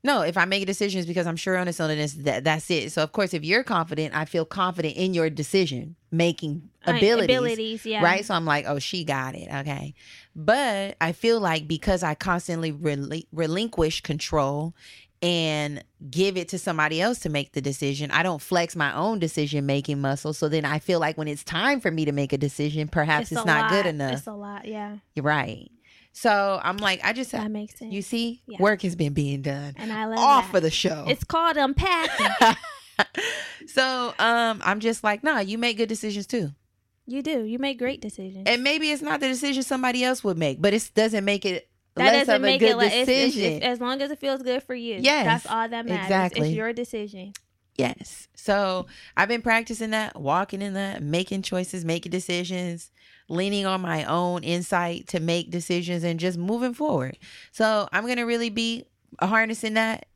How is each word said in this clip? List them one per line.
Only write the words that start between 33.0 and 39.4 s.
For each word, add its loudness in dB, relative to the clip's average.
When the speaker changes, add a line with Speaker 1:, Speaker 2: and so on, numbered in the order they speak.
Speaker 1:
So, 0
um, 2
I'm 0
just -2
like, 0
"Nah, 2
you -2
make 0
good 0
decisions -4
too." -2
Speaker 2:
You -6
do. -2
You -6
make -2
great -4
decisions. -12
Speaker 1:
And 4
maybe 2
it's -2
not -2
the 2
decision 0